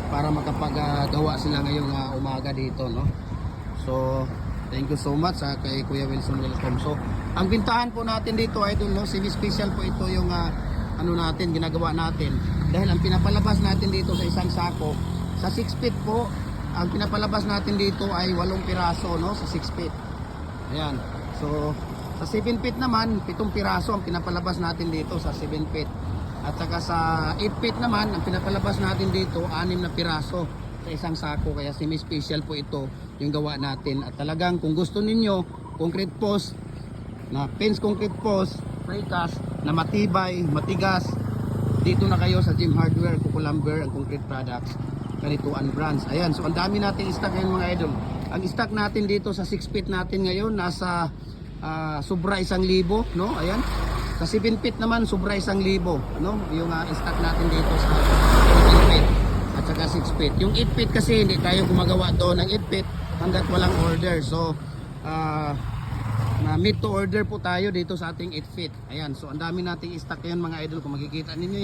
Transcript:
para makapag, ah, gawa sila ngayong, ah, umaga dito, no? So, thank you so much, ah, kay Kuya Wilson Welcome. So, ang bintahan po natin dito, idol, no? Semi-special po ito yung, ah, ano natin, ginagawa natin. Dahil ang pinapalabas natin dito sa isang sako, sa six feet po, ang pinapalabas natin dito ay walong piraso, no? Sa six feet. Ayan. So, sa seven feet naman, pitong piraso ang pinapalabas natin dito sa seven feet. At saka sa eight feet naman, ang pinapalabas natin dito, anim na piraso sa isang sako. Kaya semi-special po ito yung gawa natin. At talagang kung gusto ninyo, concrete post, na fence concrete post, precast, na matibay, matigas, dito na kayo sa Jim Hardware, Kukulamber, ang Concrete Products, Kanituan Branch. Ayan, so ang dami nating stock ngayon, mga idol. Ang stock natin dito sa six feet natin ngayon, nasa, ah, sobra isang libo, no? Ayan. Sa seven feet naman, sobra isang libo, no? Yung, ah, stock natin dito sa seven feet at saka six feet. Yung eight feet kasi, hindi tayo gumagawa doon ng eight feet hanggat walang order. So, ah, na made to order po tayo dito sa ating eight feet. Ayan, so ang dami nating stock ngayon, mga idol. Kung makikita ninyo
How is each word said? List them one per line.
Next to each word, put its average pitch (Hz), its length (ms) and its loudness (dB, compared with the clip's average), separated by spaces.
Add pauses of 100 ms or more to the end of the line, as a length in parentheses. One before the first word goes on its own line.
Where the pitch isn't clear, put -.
para 147 240 0
makapag, 147 480 -2
ah, 147 240 0
gawa 147 320 2
sila 147 240 0
ngayong, 143 320 0
ah, 135 240 -2
umaga 135 320 -4
dito, 135 400 -4
no? - 160 -2 (800)
So, 131 400 0 (480)
thank 135 160 -4
you 147 80 -2
so 143 160 -2
much, 165 320 0
ah, 143 160 -2
kay 135 240 -4
Kuya 135 240 -2
Wilson 135 320 -2
Welcome. 131 400 -2
So, 147 160 -2 (400)
ang 185 160 2
bintahan 233 400 2
po 226 160 -4
natin 220 260 -2
dito, 220 300 0
idol, 202 320 2
no? 202 80 0
Semi-special 196 720 0
po 190 80 -2
ito - 240 0
yung, 180 240 2
ah, 175 160 0 (480)
ano 170 160 0
natin, 170 400 0
ginagawa 160 400 0
natin. 160 480 0 (320)
Dahil 190 160 2
ang 170 160 4
pinapalabas 202 560 4
natin 190 320 2
dito 190 240 0
sa 185 80 0
isang 185 240 2
sako, 170 480 -2 (480)
sa 180 80 0
six - 240 -2
feet 240 180 0 (140)
po, 226 160 2 (480)
ang 180 160 -2
pinapalabas 208 560 0
natin 202 320 0
dito 196 320 0
ay 185 240 0
walong 185 320 0
piraso, 180 560 0
no? 196 160 -2
Sa 190 80 -6
six - 320 -4
feet. 165 160 -4 (800)
Ayan. 143 240 -4 (400)
So, 151 400 -2 (400)
sa 165 80 -6
seven 214 400 -2
feet 233 160 -4
naman, 226 480 0
pitong 202 240 -4
piraso 190 400 0
ang 196 160 -2
pinapalabas 175 480 -2
natin 170 320 -2
dito 160 320 -4
sa 143 160 -4
seven 151 320 -4
feet. 151 200 -4 (500)
At 143 160 -6
saka 170 240 -4
sa 170 200 -2 (440)
eight 208 160 0
feet 226 240 0
naman, 214 320 0
ang 165 80 -2
pinapalabas 196 560 0
natin 190 320 0
dito, 185 400 0
anim 175 320 -2
na 175 80 -4
piraso 165 560 -2 (400)
sa - 20 -10
isang 160 300 -4
sako. 151 400 -2
Kaya 143 160 -6
semi-special 151 720 -4
po 156 80 -6
ito 143 320 -6 (320)
yung 147 160 -2
gawa 147 240 -2
natin. 139 480 -4
At 135 80 -10
talagang 160 480 -2
kung 156 100 0
gusto 180 300 -2
ninyo, 214 400 2 (340)
concrete 170 460 -4
post, 202 320 0 (800)
na 139 240 -2
fence 208 240 0
concrete 208 400 -2
post, 196 400 0 (240)
precast, 180 480 -4 (320)
na 151 80 0
matibay, 180 720 2
matigas, 180 640 0 (720)
dito 175 240 4
na 196 100 4
kayo 180 220 4
sa - 160 4
Jim 170 180 4
Hardware, 170 460 4
Kukulamber, 151 640 0
ang 139 80 -4
Concrete 139 400 -4
Products, 127 480 -6 (400)
Kanituan 143 560 -2
Branch. 147 340 -2
Ayan, 165 220 0
so - 160 -2
ang 165 80 0
dami 190 240 0
nating 196 320 0
stock 190 240 -2
ngayon, 185 240 0
mga 175 180 0
idol. 160 160 0 (380)
Ang 175 160 -4
stock 220 240 -2
natin 208 400 0
dito 202 240 0
sa 190 80 -4
six 180 240 -4
feet 185 240 -4
natin 190 340 -2
ngayon, 196 300 0
nasa, 175 560 -2 (500)
ah, 156 400 -4
sobra 190 380 -2
isang 185 240 0
libo, 185 420 4 (140)
no? 208 180 -2
Ayan. 185 240 0 (580)
Sa 165 80 0
seven 220 320 2
feet 240 240 -2
naman, 226 240 2
sobra 202 320 0
isang 196 240 0
libo, 180 400 2 (160)
no? 185 160 0 (160)
Yung, 165 240 -2
ah, 160 160 -2
stock 170 320 -2
natin 165 320 2
dito 165 240 4
sa - 160 4
seven - 960 10
feet 147 180 8 (460)
at - 100 -2
saka - 220 0
six 156 180 0 (140)
feet. - 240 2
Yung 202 160 4
eight 233 160 2
feet 233 160 2
kasi, 220 320 4
hindi 185 160 4
tayo 185 320 4
gumagawa 180 480 4
doon 175 240 4
ng 180 80 0
eight 208 160 0
feet 190 220 0 (340)
hanggat 185 240 2
walang 180 260 4 (140)
order. 165 320 2
So, 160 400 -2 (480)
ah, 156 480 -2 (840)
na 156 160 2
made 190 240 4
to 214 120 0
order 196 360 0
po 196 160 -6
tayo 180 320 0
dito 175 240 -2
sa 165 160 -6
ating 180 160 -8
eight 151 240 -8
feet. 151 160 -8 (240)
Ayan, 151 160 -6
so 139 160 -10
ang 147 160 -8
dami 165 160 -4
nating 175 400 -6
stock 160 240 -10
ngayon, 170 160 -4
mga 160 320 -6
idol. 160 80 -6
Kung 143 160 -8
makikita 147 400 -8
ninyo 185 300 -4